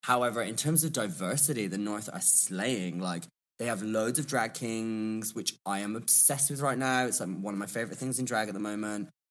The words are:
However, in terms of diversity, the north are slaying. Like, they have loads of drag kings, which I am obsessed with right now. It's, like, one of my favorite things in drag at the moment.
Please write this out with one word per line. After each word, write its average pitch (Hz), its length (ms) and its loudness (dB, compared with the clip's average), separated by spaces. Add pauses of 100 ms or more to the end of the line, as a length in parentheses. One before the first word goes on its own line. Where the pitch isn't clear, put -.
However, 123 380 2
in 110 160 -4
terms 160 260 2
of 160 80 -2
diversity, 107 760 0
the 95 100 -4
north 104 340 -4
are 95 100 -8
slaying. 95 800 0
Like, 87 240 -4 (360)
they 117 80 -4
have 110 140 -4
loads 110 380 0
of 147 80 -2
drag 117 260 0
kings, 110 800 -4
which 104 220 -4 (100)
I 98 140 0
am 104 160 -2
obsessed 139 560 6
with 139 80 -2
right 135 180 2
now. 131 280 4
It's, 117 160 0
like, 92 80 -4
one 98 240 -4
of 98 60 -2
my 101 80 -4
favorite 110 300 -4
things 131 220 -2
in 127 60 0
drag 110 240 0
at 101 40 -6
the 98 60 -6
moment. 104 500 -4 (220)